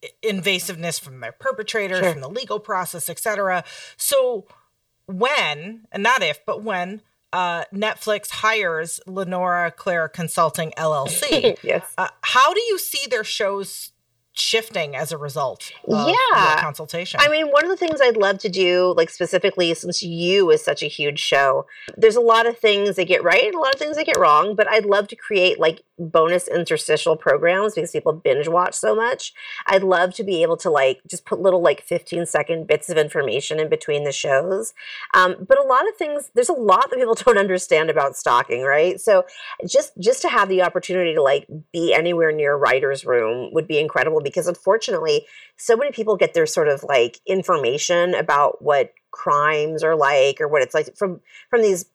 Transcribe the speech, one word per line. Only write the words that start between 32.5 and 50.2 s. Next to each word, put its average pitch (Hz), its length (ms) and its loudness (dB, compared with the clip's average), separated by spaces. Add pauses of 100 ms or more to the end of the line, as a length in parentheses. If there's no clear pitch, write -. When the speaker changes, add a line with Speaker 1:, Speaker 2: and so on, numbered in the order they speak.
Speaker 2:
bits 151 220 0
of 165 80 0
information 151 640 -2
in 156 80 -2
between 151 340 -2
the 143 80 -2
shows. 170 600 -2 (400)
Um, 185 340 2
but 269 100 6
a 277 80 2
lot 269 220 2
of 427 80 -4
things, 294 400 -6
there's 247 140 2
a 359 40 2
lot 240 360 2
that - 80 -4
people 233 180 2
<laughs> - 100 -4
don't 226 120 6
understand 185 520 2
about 143 280 0
stalking, 123 460 0
right? 151 360 2
So 190 260 4 (400)
just, - 320 0
just 220 260 0
to 359 40 0
have 208 220 0
the 185 120 2
opportunity 175 540 0
to, 156 80 2
like, 139 240 2 (240)
be 170 220 0
anywhere 165 400 2
near 147 240 0
writer's 135 480 0
room 120 480 -2
would 156 120 0
be 156 140 0
incredible 156 460 0
because, 165 220 -4
unfortunately, 175 800 -2 (300)
so - 220 2
many 285 140 -2
people 214 260 -2
get 180 160 2
their 160 140 2
sort 156 200 0
of, 139 160 0
like, 127 420 0
information 175 880 0
about 143 460 0
what 143 300 2 (200)
crimes 151 720 0
are 160 140 2
like 139 460 2